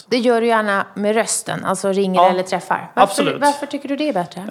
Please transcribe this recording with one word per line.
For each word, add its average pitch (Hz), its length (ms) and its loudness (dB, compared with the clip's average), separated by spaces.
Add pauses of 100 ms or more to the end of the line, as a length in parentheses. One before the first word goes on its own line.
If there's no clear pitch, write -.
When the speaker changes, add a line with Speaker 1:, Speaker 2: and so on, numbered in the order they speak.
Speaker 1:
Det 247 100 0
gör 233 220 2
du 233 60 0
gärna 214 480 0
med 208 200 0
rösten, - 500 -2
alltså 196 280 -2
ringer 185 300 2
Speaker 2:
Ja, 185 80 6
Speaker 1:
eller 180 120 0
träffar. - 520 -4
Varför, 196 180 4
Speaker 2:
absolut. 165 280 0
Speaker 1:
varför 285 260 0
tycker 277 220 -8
du 285 80 -2
det 302 120 -2
är 269 40 -2
bättre? 175 280 -4 (100)